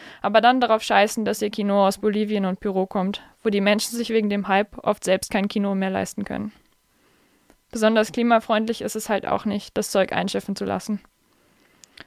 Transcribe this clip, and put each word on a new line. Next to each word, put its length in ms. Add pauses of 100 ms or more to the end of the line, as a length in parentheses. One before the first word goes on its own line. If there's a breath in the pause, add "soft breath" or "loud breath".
(220 loud breath)
aber 180
dann 220
darauf 200
scheißen, 440
dass 160
ihr 80
Quinoa 400
aus 80
Bolivien 480
und 160
Peru 240
kommt, 360 (220 loud breath)
wo 60
die 100
Menschen 380
sich 140
wegen 180
dem 180
Hype 300
oft 260
selbst 260
kein 200
Quinoa 260
mehr 140
leisten 340
können. 300 (1160 soft breath)
Besonders 420
klimafreundlich 680
ist 140
es 140
halt 180
auch 160
nicht, 340
das 140
Zeug 220
einschiffen 420
zu 80
lassen. 380 (1040 soft breath)